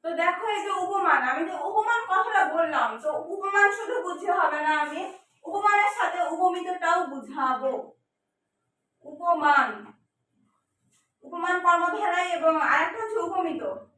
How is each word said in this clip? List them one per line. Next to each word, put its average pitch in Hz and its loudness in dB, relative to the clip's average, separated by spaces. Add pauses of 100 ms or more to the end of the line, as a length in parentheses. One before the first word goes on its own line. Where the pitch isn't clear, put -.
তো 320 -4 (120)
দেখো, 359 0 (100)
এই 403 -2
যে 392 -4 (120)
উপমান, 370 2 (100)
আমি 262 -2
যে - -8 (140)
উপমান 440 0 (100)
কথাটা 392 2 (120)
বললাম, 320 0 (140)
তো 302 -4 (260)
উপমান 403 2 (100)
শুধু 453 -6 (120)
বুঝে 349 -6
হবে 320 2
না, 311 2 (120)
আমি 294 -8 (480)
উপমানের 415 2
সাথে 359 -2 (160)
উপমিতটাও 359 0 (140)
বুঝাবো। 262 -4 (1400)
উপমান, 294 2 (1600)
উপমান 359 -2 (100)
কর্মধারায় 349 4
এবং 320 6 (200)
আরেকটা 330 0
হচ্ছে 427 -4 (100)
উপমিত 339 -2 (360)